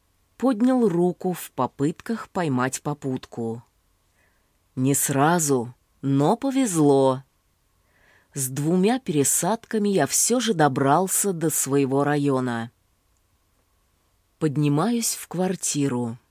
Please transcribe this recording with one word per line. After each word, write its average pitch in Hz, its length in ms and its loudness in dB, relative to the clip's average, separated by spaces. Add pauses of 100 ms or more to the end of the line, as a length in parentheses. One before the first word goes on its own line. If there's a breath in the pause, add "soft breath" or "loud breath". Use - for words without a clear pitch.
(360)
Поднял 247 520 2
руку 175 440 0
в - 180 -10
попытках - 800 -4
поймать 135 540 -2
попутку. 127 840 -8 (1120)
Не 131 180 2
сразу, 139 800 0 (280)
но 143 340 2
повезло. 151 880 2 (1080 soft breath)
С 135 160 -6
двумя 185 520 0
пересадками 196 880 0
я 180 180 2
все - 320 0
же 226 160 0
добрался 151 800 2
до 160 180 -2
своего 139 540 0
района. 131 640 -2 (1700)
Поднимаюсь 156 800 0
в - 100 -16
квартиру. 139 880 -4 (140)